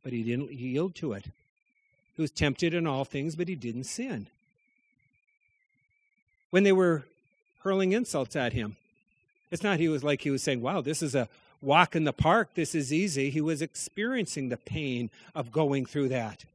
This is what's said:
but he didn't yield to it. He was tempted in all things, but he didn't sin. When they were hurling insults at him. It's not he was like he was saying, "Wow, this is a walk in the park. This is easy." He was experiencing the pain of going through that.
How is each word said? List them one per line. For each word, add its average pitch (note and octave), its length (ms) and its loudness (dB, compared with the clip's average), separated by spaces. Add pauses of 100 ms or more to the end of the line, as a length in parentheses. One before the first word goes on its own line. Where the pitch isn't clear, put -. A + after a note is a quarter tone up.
but B2 100 -8
he A2+ 100 -4
didn't B2 300 -4
yield C3 420 -4
to C#3+ 160 -6
it. - 140 -8 (880)
He D#3+ 60 -4
was D3+ 100 -2
tempted D#3 420 0
in E3+ 140 0
all C3+ 160 0
things, D3 320 -6
but F3 140 -4
he F#3 60 -4
didn't B2 280 -8
sin. G#3+ 440 -8 (2250)
When F#3+ 140 6
they G3+ 80 8
were F3 320 6 (640)
hurling F#3+ 260 2
insults F3 460 -2
at B2 160 0
him. G#2+ 240 -4 (760)
It's E3+ 120 -6
not G3 160 2
he E3 100 2
was C#3+ 160 0
like C#3+ 160 2
he D3 100 -2
was C3+ 100 0
saying, C3 200 0
"Wow, D#3+ 180 -2
this D3+ 220 -2
is C#3 140 -2
a A#2+ 120 2 (340)
walk D#3 340 6
in D#3+ 100 2
the C#3 80 2
park. G3 420 4
This E3 180 -2
is C#3+ 200 -2
easy." D3 360 0
He D3 120 -2
was D3+ 200 -2
experiencing G3+ 840 -4
the A#2+ 100 -4
pain B2+ 520 -4 (240)
of B2 180 -6
going C#3 340 2
through C#3 240 0
that. A#2 460 -4